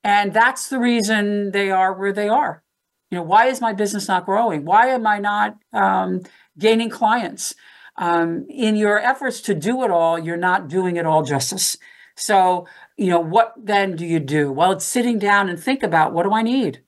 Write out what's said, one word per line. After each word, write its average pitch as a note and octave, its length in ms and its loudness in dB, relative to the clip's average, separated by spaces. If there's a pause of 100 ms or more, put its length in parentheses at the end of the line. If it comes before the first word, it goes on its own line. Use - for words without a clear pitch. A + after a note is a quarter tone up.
And G3+ 300 2
that's A#3+ 360 2
the C4+ 100 -4
reason G#3 720 0
they G3 200 0
are F#3+ 220 2
where G3 200 -4
they G#3 160 -2
are. B3 340 0 (480)
You F3+ 80 -6
know, E3+ 40 -6
why G#3 240 4
is B3+ 140 -2
my A3+ 120 -2
business G3+ 360 -4
not F3+ 160 0
growing? F#3+ 400 -2
Why G#3+ 220 4
am B3 200 0
I G#3 120 0
not, G#3 380 -2 (160)
um, F#3 480 0 (380)
gaining A3+ 300 2
clients? A3 640 -2 (420)
Um, E3+ 520 -2
in G#3+ 260 0
your G#3 240 2
efforts C4 420 -2
to G3 140 -2
do A#3 280 -2
it G#3 80 0
all, E3 280 2
you're E3 160 -6
not F3+ 320 0
doing F3+ 300 -2
it E3+ 80 -2
all D#3 180 2
justice. - 540 -4 (400)
So, F#3 500 2 (300)
you F#3+ 120 0
know, E3+ 120 2
what G#3+ 360 2
then G3+ 380 -2
do E3+ 100 -8
you E3 140 0
do? C#3+ 320 0
Well, E3+ 220 2
it's F#3+ 120 -6
sitting A#3+ 320 0
down G3+ 300 2
and F3 100 -6
think C4 240 -4
about, D#3+ 300 2
"What E3+ 120 -2
do G3 100 0
I A3 80 2
need? A3+ 460 -2